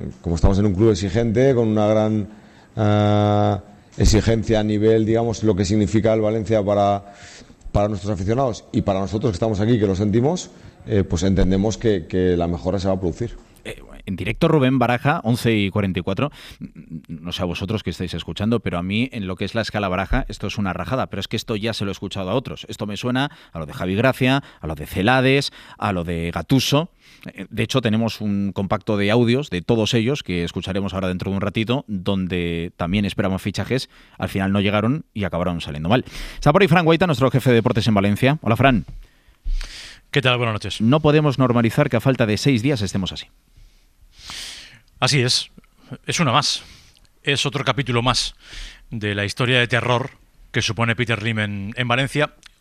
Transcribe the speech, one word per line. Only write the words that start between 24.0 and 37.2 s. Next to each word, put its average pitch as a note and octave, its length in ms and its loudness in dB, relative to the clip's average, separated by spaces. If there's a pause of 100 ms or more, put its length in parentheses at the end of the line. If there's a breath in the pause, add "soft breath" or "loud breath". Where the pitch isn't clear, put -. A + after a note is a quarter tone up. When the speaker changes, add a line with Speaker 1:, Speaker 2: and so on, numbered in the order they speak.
Speaker 2:
a D#2 60 -8
lo D#2 80 -6
de D2 120 -10
Celades, C3 680 2 (260 loud breath)
a G#2 140 -2
lo F2 120 -2
de E2+ 300 -4
Gattuso. C#3 560 0 (420 soft breath)
Eh, G2 160 -14
de - 140 -4
hecho, B2 180 -2
tenemos A2+ 400 0
un G2+ 320 -2
compacto G2+ 460 -2
de G2+ 120 2
audios A#2+ 380 2
de C#3 140 -4
todos A2+ 320 2
ellos A#2+ 280 0
que F2 220 -2
escucharemos F#2 480 -6
ahora F#2+ 160 -2
dentro F2+ 220 -4
de G2 60 -2
un F#2+ 40 -2
ratito, A2 480 -2
donde F2+ 880 -2
también G2 300 0
esperamos F#2+ 340 -2
fichajes, G#2+ 480 -4 (300 soft breath)
al F#2 100 -4
final F#2+ 240 -2
no G2+ 80 2
llegaron G#2+ 540 0
y G#2 100 -4
acabaron F2 380 -2
saliendo D2+ 260 -6
mal. B2+ 160 4 (300 loud breath)
Está - 180 2
por F#3+ 80 6
ahí F#3+ 80 4
Fran E3+ 160 4
Guaita, E3 220 4
nuestro C3 240 2